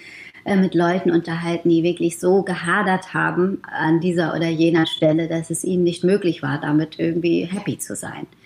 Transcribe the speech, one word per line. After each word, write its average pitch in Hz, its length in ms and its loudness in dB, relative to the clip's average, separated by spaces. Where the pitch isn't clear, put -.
äh, 196 100 0
mit 190 180 4
Leuten 175 380 2
unterhalten, 170 580 -2
die 165 140 4
wirklich 170 360 -2
so 185 240 2
gehadert 185 680 -2
haben 165 500 0
an 160 360 0
dieser 170 360 0
oder 165 140 0
jener 165 360 2
Stelle, 160 420 2
dass 165 220 -4
es 165 140 -6
ihnen 180 200 0
nicht 175 200 0
möglich 185 380 2
war, 139 180 -2
damit 156 380 0
irgendwie 170 460 0
happy 175 340 -6
zu - 180 -10
sein. - 300 -10